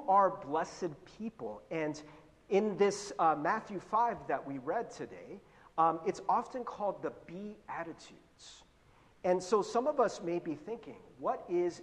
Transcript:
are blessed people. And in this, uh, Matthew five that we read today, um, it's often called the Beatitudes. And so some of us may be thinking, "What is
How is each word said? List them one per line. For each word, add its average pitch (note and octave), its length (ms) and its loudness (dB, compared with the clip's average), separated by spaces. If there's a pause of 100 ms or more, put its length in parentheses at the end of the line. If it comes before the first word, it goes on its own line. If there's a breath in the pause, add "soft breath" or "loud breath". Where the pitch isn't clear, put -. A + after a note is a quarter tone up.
are F#3+ 220 8
blessed D#3 580 -4 (300)
people. A#2 420 -8 (100)
And D3+ 320 -4 (460 loud breath)
in G3+ 300 4
this, G3 400 2
uh, D#3+ 180 6
Matthew F#3+ 420 -2
five - 380 2 (120)
that C#3 160 0
we C#3 140 -8
read F#3 320 -2
today, B2 500 -12 (360 loud breath)
um, D#3+ 300 6
it's F3+ 220 -2
often A#3+ 360 0
called G3+ 380 -4
the D3+ 100 -4 (140)
Beatitudes. - 1400 -14 (600 soft breath)
And F#3 160 4
so G3 220 2
some A#3+ 240 0
of D4 140 2
us G#3 200 2
may F3 200 -2
be E3 160 -4
thinking, G3+ 440 -12 (200)
"What G#3 280 -2
is F3 340 0